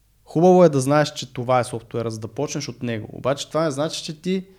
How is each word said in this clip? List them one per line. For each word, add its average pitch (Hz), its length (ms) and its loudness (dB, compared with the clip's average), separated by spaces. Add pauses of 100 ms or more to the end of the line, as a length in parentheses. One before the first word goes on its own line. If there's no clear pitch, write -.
(260)
хубаво 180 380 6
е 165 60 8
да 139 120 0
знаеш, 147 320 2
че - 200 -12
това 127 260 0
е 117 40 2
софтуера, 117 480 -8
за 110 80 -10
да 110 80 -10
почнеш 143 420 -8
от 120 140 -12
него. 113 280 -6
Обаче 131 360 -4
това 156 160 -2
не 160 80 -2
значи, 147 320 -6
че 156 180 -12
ти 185 240 -4 (140)